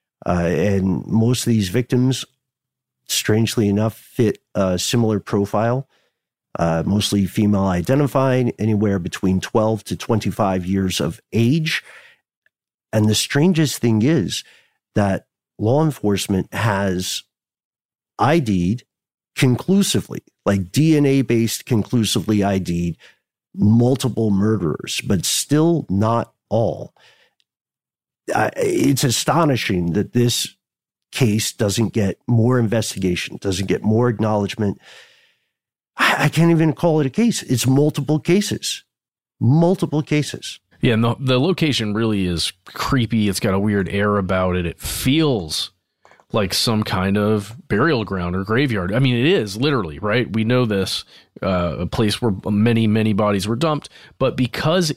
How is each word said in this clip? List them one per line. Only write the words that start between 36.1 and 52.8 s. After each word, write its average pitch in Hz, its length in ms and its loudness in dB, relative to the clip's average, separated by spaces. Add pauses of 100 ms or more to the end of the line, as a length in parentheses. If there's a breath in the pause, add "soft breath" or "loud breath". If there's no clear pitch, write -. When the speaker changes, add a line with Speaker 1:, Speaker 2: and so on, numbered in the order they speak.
Speaker 1:
I 151 40 4
can't 170 240 4
even 160 220 4
call 156 260 0
it 139 60 2
a 131 40 -4
case. - 320 0
It's 123 240 -2
multiple 147 540 2
cases, - 640 -2 (560)
multiple 160 640 2
cases. - 580 -4 (200)
Speaker 2:
Yeah, 120 140 2
and 113 100 2
the, 117 140 0
the 127 220 0
location 139 540 0
really 107 320 0
is 85 260 -4 (140)
creepy. 113 600 0
It's 95 120 -2
got 101 140 0
a 98 40 2
weird 101 300 0
air 104 300 0
about 92 360 0
it. 90 120 -2
It 78 120 -8
feels 131 920 -2 (600 soft breath)
like 101 220 -2
some 107 300 0
kind 98 340 -2
of 104 400 0 (120)
burial 117 360 0
ground 92 320 -4
or 95 80 -4
graveyard. 110 480 0
I 113 60 0
mean, 127 180 2
it 120 80 0
is 123 320 0
literally, 110 420 -2
right? 107 320 -2
We 110 140 0
know 123 220 2
this, 98 380 -2 (380 loud breath)
uh, 87 360 -2
a 90 80 -4
place 107 340 -2
where 110 140 0 (160)
many, 113 360 2